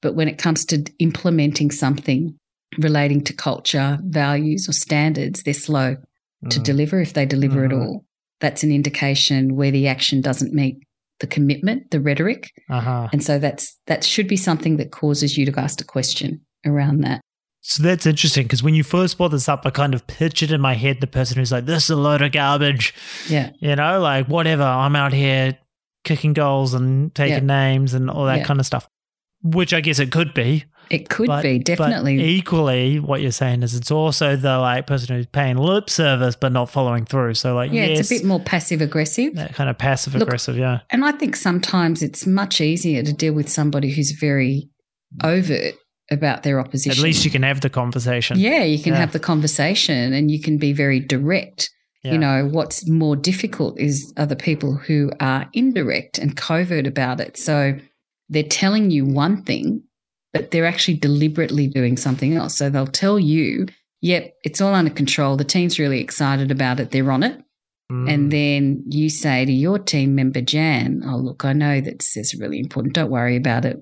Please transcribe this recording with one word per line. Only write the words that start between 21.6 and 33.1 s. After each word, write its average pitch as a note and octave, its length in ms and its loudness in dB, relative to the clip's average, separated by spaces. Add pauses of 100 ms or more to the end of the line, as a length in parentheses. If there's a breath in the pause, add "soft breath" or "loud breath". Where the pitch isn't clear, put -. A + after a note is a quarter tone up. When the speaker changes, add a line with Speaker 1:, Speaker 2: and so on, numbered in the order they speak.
Speaker 2:
"This D#3 200 0
is - 60 0
a D#3+ 60 2
load D3 260 2
of C#3+ 100 2
garbage." C#3+ 600 2 (340 loud breath)
Speaker 1:
Yeah. D3 300 0
Speaker 2:
You D3 160 0
know, D#3+ 260 2
like, C3+ 280 0
"Whatever, D#3+ 340 0
I'm C3+ 320 2
out C#3 180 2
here C3+ 460 2 (460)
kicking D3+ 300 2
goals C#3 400 2
and C3 400 2
taking C#3 340 2
Speaker 1:
Yeah. C3+ 220 4
Speaker 2:
names C3+ 240 2
and C3 160 0
all C#3 160 -2
that C3+ 140 2
Speaker 1:
Yeah. - 40 -6
Speaker 2:
kind C#3 160 0
of C3+ 60 0
stuff," - 200 -4 (560)
which E3+ 300 0
I E3 80 2
guess D3 180 0
it C3+ 140 0
could D#3+ 220 0
be. C#3 300 0 (260 soft breath)
Speaker 1:
It D3+ 180 -4
could - 180 0
Speaker 2:
But, D3+ 160 0
Speaker 1:
be, C3+ 160 2
Speaker 2:
but A#2+ 80 -2
Speaker 1:
definitely. D#3 580 2
Speaker 2:
equally, D3+ 760 2
what C#3+ 200 -2